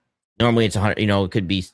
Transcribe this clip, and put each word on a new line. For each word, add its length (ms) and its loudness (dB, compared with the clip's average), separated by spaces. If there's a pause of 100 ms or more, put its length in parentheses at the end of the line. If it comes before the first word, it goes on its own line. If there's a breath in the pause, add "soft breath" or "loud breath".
(400)
Normally 260 2
it's 100 -4
a 40 -2
hundred, 200 0
you 60 0
know, 180 2
it 80 -6
could 160 -4
be, 160 -2 (100)